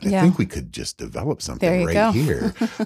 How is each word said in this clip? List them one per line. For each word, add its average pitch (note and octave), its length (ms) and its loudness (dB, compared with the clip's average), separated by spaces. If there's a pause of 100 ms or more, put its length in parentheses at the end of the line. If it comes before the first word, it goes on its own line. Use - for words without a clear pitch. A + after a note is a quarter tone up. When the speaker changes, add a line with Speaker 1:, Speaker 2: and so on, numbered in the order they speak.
Speaker 1:
I G3 60 -2
Speaker 2:
Yeah. F#3+ 120 2
Speaker 1:
think F3+ 160 6
we G#2+ 80 2
could C2 260 -8
just - 260 -10
develop D#2+ 440 -6
something C#2 260 -2
Speaker 2:
There F3+ 120 2
you E3+ 80 0
Speaker 1:
right D#3+ 60 0
Speaker 2:
go. G#3+ 180 4
<laughs> B2 120 2
Speaker 1:
here D#3+ 300 0 (320)